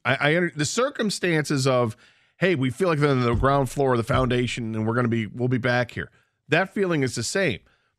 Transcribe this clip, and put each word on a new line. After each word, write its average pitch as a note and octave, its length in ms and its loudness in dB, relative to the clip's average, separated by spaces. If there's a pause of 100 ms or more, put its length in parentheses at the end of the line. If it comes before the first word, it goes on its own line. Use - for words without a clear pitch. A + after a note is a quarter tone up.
I, B2 120 0
I D3 200 0
under-, F3 180 0
the D3 100 -2
circumstances E3+ 1000 -2
of, B2 300 2 (420)
"Hey, F3+ 180 2
we C3 120 0
feel F3+ 200 0
like D#3 100 2
they're D3 120 4
on B2+ 120 2
the A#2+ 120 2
ground C3+ 360 2
floor C3+ 220 2
of A#2+ 60 4
the A2+ 60 0
foundation, B2 680 -2
and A2 120 -2
we're A2+ 80 0
gonna B2 140 0
be, A2+ 180 0
we'll A#2+ 220 -4
be B2+ 80 0
back B2 360 0
here." G#2+ 180 -10 (380)
That E3+ 260 0
feeling F3 280 0
is B2 120 -2
the A#2+ 80 -6
same. D#3+ 380 -2 (380)